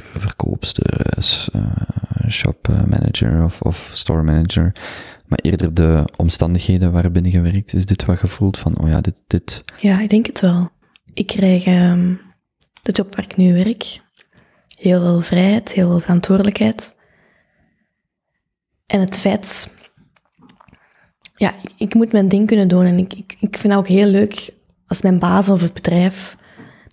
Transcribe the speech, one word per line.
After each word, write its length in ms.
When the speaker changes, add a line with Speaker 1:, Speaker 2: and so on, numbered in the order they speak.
Speaker 1:
verkoopster, 880
eh, 220
s-, 260
eh, 800
shop, 380
eh, 160
manager 600
of, 180
of 320
store 300
manager, 480
maar 160
eerder 320
de 320
omstandigheden 760
waarbinnen 400
je 100
werkt. 320
Is 120
dit 200
wat 160
je 60
voelt 300
van, 200
oh 120
ja, 120
dit, 260
dit 360
Speaker 2:
Ja, 200
ik 100
denk 160
het 160
wel. 280
Ik 140
krijg, 380
ehm, 480
de 100
job 240
waar 100
ik 120
nu 160
werk, 460
heel 340
veel 200
vrijheid, 500
heel 180
veel 100
verantwoordelijkheid. 1000
En 140
het 200
feit... 560
Ja, 180
ik, 140
ik 160
moet 180
mijn 160
ding 200
kunnen 200
doen 180
en 120
ik, 160
ik, 260
ik 180
vind 160
het 80
ook 60
heel 220
leuk 400
als 140
mijn 180
baas 300
of 120
het 120
bedrijf 640